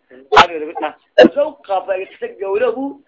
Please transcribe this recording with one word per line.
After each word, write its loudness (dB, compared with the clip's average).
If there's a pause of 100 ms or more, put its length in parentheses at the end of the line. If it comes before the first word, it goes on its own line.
(380)
هذا 4
يقول، -10 (100)
آه، -8 (420)
لو 0
قاطع -4
يتسجى -12
وله -2